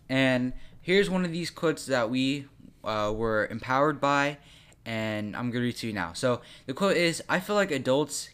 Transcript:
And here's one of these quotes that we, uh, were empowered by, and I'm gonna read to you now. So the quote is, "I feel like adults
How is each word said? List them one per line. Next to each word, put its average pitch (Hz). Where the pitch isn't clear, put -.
And 131
here's 190
one 185
of 170
these 165
quotes -
that 123
we, 135
uh, 107
were 110
empowered 135
by, 143
and 110
I'm 123
gonna 120
read 120
to 117
you 110
now. 87
So 123
the 135
quote 190
is, 170
"I 170
feel 202
like 196
adults 135